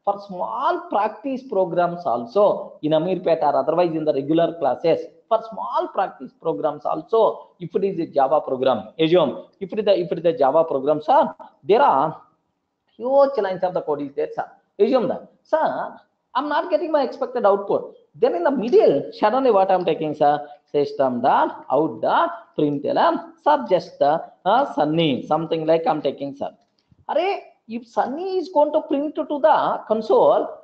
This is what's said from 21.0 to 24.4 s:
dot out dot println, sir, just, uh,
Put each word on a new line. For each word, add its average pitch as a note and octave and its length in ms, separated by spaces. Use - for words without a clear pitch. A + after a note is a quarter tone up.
dot A3+ 500
out C3 300
dot B3 540
println, D#3 800
sir, C#4+ 260
just, F3 320
uh, D3 200